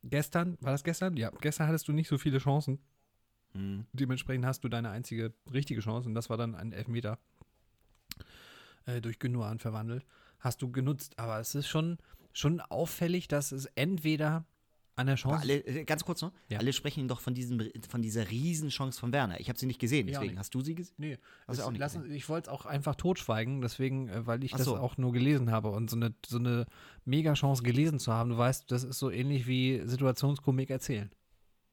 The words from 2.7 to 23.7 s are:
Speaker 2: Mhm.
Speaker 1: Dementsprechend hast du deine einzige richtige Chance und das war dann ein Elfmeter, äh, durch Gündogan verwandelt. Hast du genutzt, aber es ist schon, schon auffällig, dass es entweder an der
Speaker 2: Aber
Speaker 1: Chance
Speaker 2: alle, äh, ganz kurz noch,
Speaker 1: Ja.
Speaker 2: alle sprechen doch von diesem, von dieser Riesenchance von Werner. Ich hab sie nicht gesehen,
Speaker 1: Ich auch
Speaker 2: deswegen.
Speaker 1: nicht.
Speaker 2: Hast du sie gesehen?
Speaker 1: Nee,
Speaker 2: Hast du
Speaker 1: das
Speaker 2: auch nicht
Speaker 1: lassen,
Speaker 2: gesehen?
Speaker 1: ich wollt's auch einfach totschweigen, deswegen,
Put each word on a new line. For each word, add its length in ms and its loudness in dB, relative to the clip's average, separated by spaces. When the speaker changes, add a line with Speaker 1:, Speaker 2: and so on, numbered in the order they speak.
Speaker 2:
Mhm. 400 -4
Speaker 1:
Dementsprechend 520 0
hast 180 0
du 60 0
deine 200 -2
einzige 440 -4
richtige 300 -2
Chance 280 -2
und 60 -2
das 140 -4
war 80 0
dann 180 -2
ein 160 -6
Elfmeter, 480 -4
äh, 160 -2
durch 180 -4
Gündogan 400 -2
verwandelt. 460 -4
Hast 240 -2
du 80 -4
genutzt, 480 -2
aber 200 -4
es 140 -6
ist 140 -2
schon, 320 0
schon 280 2
auffällig, 640 -2
dass 240 0
es 140 -6
entweder 800 0
an 120 0
der 60 6
Speaker 2:
Aber 80 2
Speaker 1:
Chance 220 2
Speaker 2:
alle, 220 2
äh, 200 -4
ganz 180 0
kurz 180 -2
noch, 100 -4
Speaker 1:
Ja. 100 -2
Speaker 2:
alle 140 2
sprechen 340 -2
doch 140 -2
von 120 -2
diesem, 280 -2
von 120 -2
dieser 280 0
Riesenchance 680 -2
von 140 -2
Werner. 260 2
Ich 100 -8
hab 80 -2
sie 80 -4
nicht 140 -2
gesehen, 280 2
Speaker 1:
Ich 80 -4
auch 60 -4
Speaker 2:
deswegen. 120 -2
Speaker 1:
nicht. 60 -6
Speaker 2:
Hast 140 -8
du 80 0
sie 140 -4
gesehen? 220 -10
Speaker 1:
Nee, 200 -6
Speaker 2:
Hast 100 -4
du 40 -4
Speaker 1:
das 60 -4
Speaker 2:
auch 40 -4
nicht 80 -4
Speaker 1:
lassen, 240 -4
Speaker 2:
gesehen? 120 -8
Speaker 1:
ich 140 -8
wollt's 200 -2
auch 160 -8
einfach 300 -2
totschweigen, 680 0
deswegen, 480 0